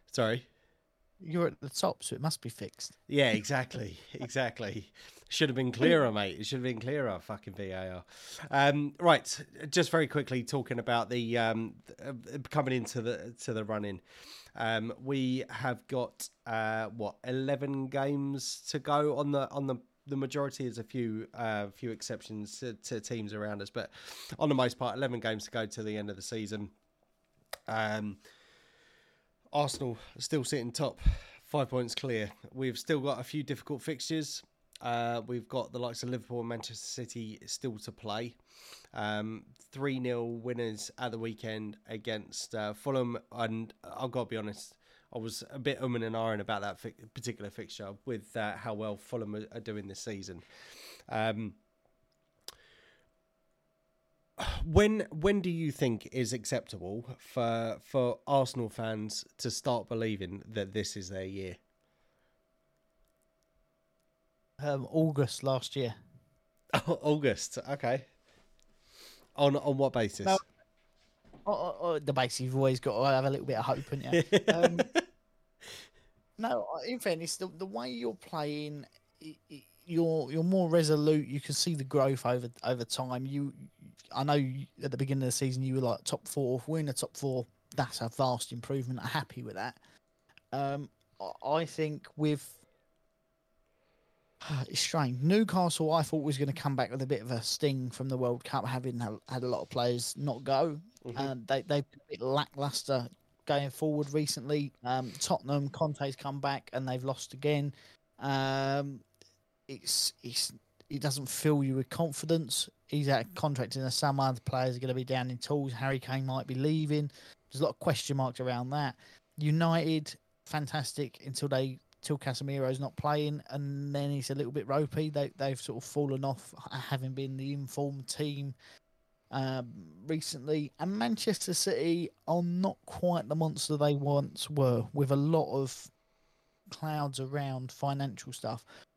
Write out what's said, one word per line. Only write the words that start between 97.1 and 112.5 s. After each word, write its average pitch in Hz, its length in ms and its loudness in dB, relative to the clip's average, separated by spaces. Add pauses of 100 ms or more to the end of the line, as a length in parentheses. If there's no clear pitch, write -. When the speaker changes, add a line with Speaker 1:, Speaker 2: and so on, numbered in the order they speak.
Speaker 2:
of 120 80 -8
a 117 100 0
sting 131 500 0
from 131 200 -6
the 127 80 0
World 123 260 0
Cup, 113 220 -2
having 127 320 -2
ha-, 110 200 -4 (120)
had 127 120 -4
a 123 60 -2
lot 123 140 0
of - 80 -10
players 120 480 0
not 139 260 -2
go. 147 340 2 (280)
Speaker 1:
Mm-hmm. 123 120 -6
Speaker 2:
Um, 131 300 -4
they, 135 140 2
they've 143 280 0
been - 160 -20
a - 40 -20
bit - 100 -10
lackluster 131 880 0 (380)
going 143 240 2
forward 147 420 0
recently. 143 600 0 (120)
Um, 127 360 0
Tottenham, 143 480 2
Conte's 139 480 -2
come 139 240 -6
back 139 320 -2
and 131 160 -2
they've 127 160 -2
lost - 280 -4
again. 143 400 2 (460)
Um, 135 840 0 (680)
it's, - 440 0 (120)
it's, - 280 -2 (380)
it 143 100 -2
doesn't 139 280 0
fill 151 340 4
you 131 140 2
with 131 120 -2
confidence. 160 800 0 (180)